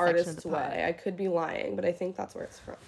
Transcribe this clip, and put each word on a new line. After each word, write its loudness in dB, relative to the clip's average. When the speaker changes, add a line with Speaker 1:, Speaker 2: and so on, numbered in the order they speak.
Speaker 1:
section 6
of -6
Speaker 2:
Artist's -12
Speaker 1:
the -6
pod. 0
Speaker 2:
Way. 0
I 2
could -4
be 0
lying, 0
but 0
I 4
think -2
that's -6
where -8
it's -14
from. -12